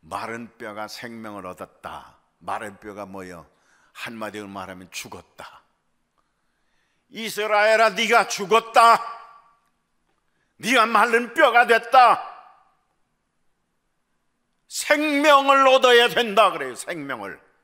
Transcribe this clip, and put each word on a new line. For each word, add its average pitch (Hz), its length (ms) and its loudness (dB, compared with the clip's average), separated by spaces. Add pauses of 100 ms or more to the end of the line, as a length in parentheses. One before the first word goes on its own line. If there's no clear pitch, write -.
마른 110 560 -14
뼈가 107 320 -14
생명을 110 560 -16
얻었다. 85 720 -18 (220)
마른 98 420 -12
뼈가 104 240 -16
뭐요? 90 440 -18 (440)
한마디로 107 540 -14
말하면 92 440 -16
죽었다. - 720 -20 (1400)
"이스라엘아, 214 840 0
네가 214 360 2
죽었다. 226 760 2 (1600)
네가 226 280 2
마른 226 480 0
뼈가 247 320 4
됐다. 226 680 4 (2250)
생명을 285 1000 2
얻어야 247 420 4
된다." 220 420 0
그래요. 135 240 -10
생명을. 127 640 -12 (240)